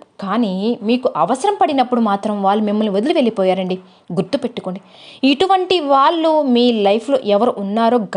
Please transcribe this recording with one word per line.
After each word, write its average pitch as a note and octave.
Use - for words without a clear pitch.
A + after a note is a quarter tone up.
కానీ G3+
మీకు A#3+
అవసరం C4
పడినప్పుడు C#4
మాత్రం G#3
వాళ్ళు G3+
మిమ్మల్ని G#3
వదిలి A3
వెళ్ళిపోయారండి. F#3+
గుర్తుపెట్టుకోండి, G3
ఇటువంటి F4+
వాళ్ళు D#4
మీ B3
లైఫ్లో A3+
ఎవరు G3+
ఉన్నారో A3+